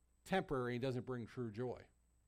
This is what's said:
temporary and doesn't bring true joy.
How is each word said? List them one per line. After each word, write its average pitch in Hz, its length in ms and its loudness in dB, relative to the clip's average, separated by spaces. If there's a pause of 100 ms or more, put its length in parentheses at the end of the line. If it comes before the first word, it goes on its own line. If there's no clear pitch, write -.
(280)
temporary 139 460 2
and 120 80 0
doesn't 127 220 0
bring 123 220 -4
true 120 240 -4
joy. 113 280 -2 (500)